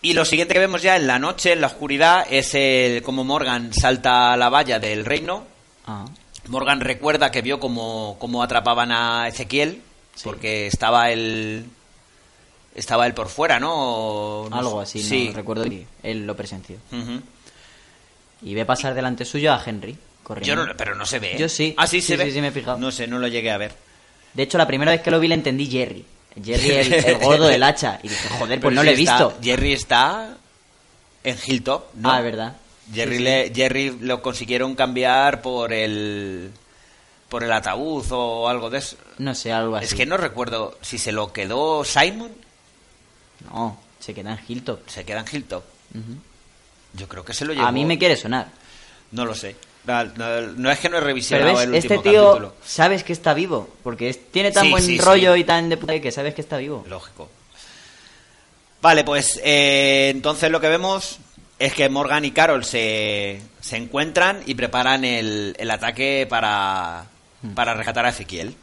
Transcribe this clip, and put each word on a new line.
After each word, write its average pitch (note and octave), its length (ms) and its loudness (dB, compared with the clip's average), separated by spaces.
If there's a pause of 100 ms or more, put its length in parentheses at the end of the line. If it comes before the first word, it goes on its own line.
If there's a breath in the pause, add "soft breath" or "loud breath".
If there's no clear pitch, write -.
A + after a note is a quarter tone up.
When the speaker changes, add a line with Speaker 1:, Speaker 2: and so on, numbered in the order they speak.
Speaker 1:
y E3+ 120 0
lo D#3+ 100 4
siguiente E3+ 300 2
que F#3 60 6
vemos F#3 220 2
ya F#3 140 4
en D#3 120 2
la B2+ 120 2
noche, F3 340 0
en E3 80 2
la C#3 60 2
oscuridad, D3+ 600 4
es C3+ 260 0
el, B2+ 480 4
como C3 220 -4
Morgan B2+ 480 -2
salta B2 580 4
a B2 60 2
la B2 120 4
valla B2+ 300 2
del G#2+ 260 -4
reino. D#3+ 380 -4 (420)
Speaker 2:
Ah. G2+ 200 -12 (420)
Speaker 1:
Morgan C3+ 320 0
recuerda C#3 520 0
que B2+ 100 -2
vio C3 180 -2
cómo, A2+ 600 -6
cómo A#2+ 220 -4
atrapaban A#2+ 500 2
a A#2 360 0
Ezequiel, D3 540 -2 (340)
Speaker 2:
Sí. - 80 -18
Speaker 1:
porque G#2+ 440 -6
estaba A#2 440 2
él, A2 540 -4 (1120 soft breath)
estaba A#2 320 0
él A#2+ 60 -2
por A2+ 160 -6
fuera, D3 300 2
¿no? D#3 140 -2 (720)
O A2 60 -12
no A2+ 80 -10
Speaker 2:
Algo G#2+ 280 -4
Speaker 1:
sé. - 140 -10
Speaker 2:
así, G#2 80 -4
Speaker 1:
Sí. B2 220 0
Speaker 2:
no G#2 60 -10
recuerdo A2 300 -6
que G2 200 -8 (180)
él A2 220 -6
lo G#2 100 -8
presenció. F#2+ 420 -14 (140)
Speaker 1:
Ujú. A#2+ 300 -10 (1200 soft breath)
Speaker 2:
Y G2 120 -12
ve A2 120 -4
pasar C3 280 -2
delante B2 320 -4
suyo D3 280 0
a A#2+ 120 -2
Henry, A2 320 -10 (260)
corriendo. C#3+ 400 -4
Speaker 1:
Yo - 40 -4
no, F#2 100 -10
pero G#2 180 -6
no G#2 100 -8
se C3 140 -4
ve, F#2+ 160 -6
¿eh? - 20 -6
Speaker 2:
Yo D#3+ 120 -2
sí. D#3 280 -2
Speaker 1:
Ah, D#3+ 100 4
sí, F3 140 0
se F3 120 -2
Speaker 2:
Sí, E3 40 0
Speaker 1:
ve. F3 80 0
Speaker 2:
sí, C#3+ 60 -2
sí, C#3 100 -4
me C#3+ 60 -2
he C#3+ 40 -4
fijado. B2 260 -6
Speaker 1:
No B2+ 140 -4
sé, B2 140 -6
no A#2+ 140 -6
lo B2 80 -2
llegué A#2 240 -2
a G#2 60 -2
ver. G#2 160 -8 (600 soft breath)
Speaker 2:
De C3+ 100 -2
hecho, D#3 140 -2
la D#3+ 100 6
primera C#3 260 2
vez E3 80 0
que E3+ 100 0
lo E3 80 4
vi D#3+ 80 4
le E3 80 4
entendí C#3+ 340 -2
Jerry. B2 360 -4 (380)
Jerry, A#2+ 280 0
el, C3+ 220 2
Speaker 1:
<laughs> D3+ 120 4
Speaker 2:
el B2 140 4
gordo D3+ 280 6
del C3 160 6
hacha. C3+ 400 0
Y G#2+ 60 -12
dije, G#2+ 200 -6
"Joder, A#2+ 300 -4
pues C3 140 2
Speaker 1:
Pero - 20 2
Speaker 2:
no C#3 60 4
Speaker 1:
si D3+ 40 6
Speaker 2:
lo D3+ 60 6
he - 100 6
Speaker 1:
está, B2+ 240 6
Speaker 2:
visto". - 160 -2
Speaker 1:
Jerry B2+ 320 2
está D3+ 560 2 (920)
en B2 220 -4
Hilltop, C3 500 -4
¿no? A#2+ 160 0
Speaker 2:
Ah, B2+ 80 4
es A#2+ 60 -2
verdad. A2 300 -6 (380)
Speaker 1:
Jerry A2+ 180 -4
Speaker 2:
Sí, B2 60 -2
sí. B2 60 0
Speaker 1:
le, B2+ 300 2
Jerry C3 480 0
lo B2 200 -2
consiguieron B2 540 -4
cambiar B2+ 640 2
por A#2+ 320 -4
el, G#2 800 -4 (760 soft breath)
por A#2 160 -8
el A#2 80 -2
ataúd A2+ 600 -2
o A#2 360 -2
algo A#2+ 220 -2
de C3 80 -6
eso. - 180 -10 (220)
Speaker 2:
No C3+ 180 -6
sé, A#2 160 -6
algo A2+ 240 0
así. G#2 120 -4
Speaker 1:
Es G#2 80 -4
que B2 100 0
no E3 120 -4
recuerdo A2+ 640 -6
si - 160 -12
se A2 140 -6
lo G#2 220 -4
quedó C#3 500 -2
Simon. G3 480 0 (1200)
Speaker 2:
No, A2+ 260 -6 (220)
se - 140 -14
queda G2+ 180 -10
en G#2+ 160 -8
Hilltop. A#2+ 400 -8
Speaker 1:
Se F#2+ 160 -14
queda G#2 180 -8
en A2 80 -12
Hilltop. C3 340 -10 (300)
Speaker 2:
Ujú. A2+ 240 -14 (760)
Speaker 1:
Yo F#2+ 140 -16
creo F#2 180 -16
que - 80 -12
se C#3+ 120 -6
lo D#3 60 -4 (120)
Speaker 2:
A A#2+ 80 4
mí C3 100 0
Speaker 1:
llevó. D3+ 80 2
Speaker 2:
me E3 100 0
quiere E3+ 180 6
sonar. A#2+ 300 -4 (640 loud breath)
Speaker 1:
No A#2 140 -6
lo A2 100 -6
sé. G2+ 200 -12 (300)
No, A#2+ 180 0
no, A#2 380 -4
no B2 300 -2
es C#3+ 80 0
que E3+ 100 -2
no E3+ 80 0
he D#3+ 40 2
revisionado C3+ 460 2
Speaker 2:
Pero F#3 120 4
ves, B2 80 2
Speaker 1:
el B2 80 -2
último E3+ 200 2
Speaker 2:
este G3+ 140 2
tío G#3 200 10
Speaker 1:
capítulo. G3+ 260 4 (100)
Speaker 2:
sabes F3+ 380 2
que F3 100 -6
está E3 200 0
vivo, D#3 360 -2 (140)
porque A#2+ 260 -6
es, - 220 -12
tiene G3+ 200 2
tan G3 140 6
Speaker 1:
Sí, D3+ 60 6
Speaker 2:
buen F3+ 120 4
Speaker 1:
sí, F3 160 2
Speaker 2:
rollo F#3 360 8
Speaker 1:
sí. F3 60 4
Speaker 2:
y - 40 0
tan E3+ 240 2
de E3 80 0
puta D#3+ 240 -2
que B2+ 100 -4
sabes C#3+ 220 -6
que D#3 80 -10
está D3 160 -8
vivo. C3+ 320 -8
Speaker 1:
Lógico. F2 400 -16 (1500 loud breath)
Vale, D#3+ 220 8
pues, C#3+ 400 0
eh, C#3 680 4
entonces D3 380 0
lo E3 80 2
que D#3+ 80 2
vemos F#3 520 -2 (400)
es C3+ 140 0
que C#3 160 2
Morgan C#3+ 360 0
y C3+ 60 -4
Carol D#3 340 2
se, G#2 760 -2 (200)
se - 160 -10
encuentran D#3+ 680 0
y C3+ 100 -4
preparan B2 500 0
el, G#2+ 540 -2
el A2+ 120 -6
ataque B2 580 -2
para, G2 760 -2 (360)
Speaker 2:
Hmm. A2 120 -12
Speaker 1:
para A#2 200 0
rescatar A#2 320 -2
a B2 40 4
Ezequiel. G2 540 -10